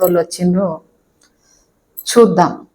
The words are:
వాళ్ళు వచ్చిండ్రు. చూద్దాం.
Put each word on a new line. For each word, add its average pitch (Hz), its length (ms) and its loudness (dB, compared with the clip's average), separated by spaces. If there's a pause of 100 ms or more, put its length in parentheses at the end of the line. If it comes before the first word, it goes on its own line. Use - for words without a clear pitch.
వాళ్ళు 175 220 2
వచ్చిండ్రు. 180 560 -4 (1300)
చూద్దాం. 180 420 2 (220)